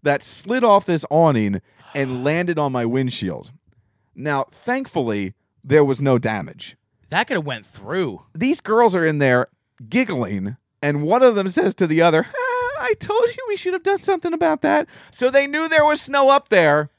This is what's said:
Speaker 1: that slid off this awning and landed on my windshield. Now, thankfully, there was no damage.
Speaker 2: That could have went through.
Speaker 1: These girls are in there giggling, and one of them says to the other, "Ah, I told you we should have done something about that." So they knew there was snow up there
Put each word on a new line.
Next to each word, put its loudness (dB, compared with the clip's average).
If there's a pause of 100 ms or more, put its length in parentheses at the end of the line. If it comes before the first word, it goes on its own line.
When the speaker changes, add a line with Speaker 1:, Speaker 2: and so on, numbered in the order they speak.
Speaker 1:
that 0
slid -4
off 6
this -2
awning 2 (340)
and -4
landed -2
on -2
my -2
windshield. -4 (600)
Now, -4
thankfully, -6 (280)
there 4
was -2
no 2
damage. -8 (340)
Speaker 2:
That -2
could -6
have -6
went -10
through. -8 (120)
Speaker 1:
These -2
girls 2
are 0
in 0
there 2 (400)
giggling, -2 (260)
and -2
one 2
of 6
them -2
says 0
to 0
the 2
other, 4
"Ah, -6
I -2
told 0
you -8
we -4
should -6
have -6
done 0
something -2
about -2
that." 0 (220)
So 0
they 2
knew -4
there 4
was 2
snow 2
up 4
there 4